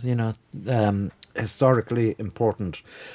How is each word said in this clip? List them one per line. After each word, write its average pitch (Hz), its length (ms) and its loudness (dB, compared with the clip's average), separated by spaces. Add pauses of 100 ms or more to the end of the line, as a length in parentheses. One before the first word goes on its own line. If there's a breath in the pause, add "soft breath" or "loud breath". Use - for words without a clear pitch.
you 123 140 0
know, 113 180 0 (340)
um, 104 440 2 (240)
historically 117 840 2
important 101 640 -2 (320 loud breath)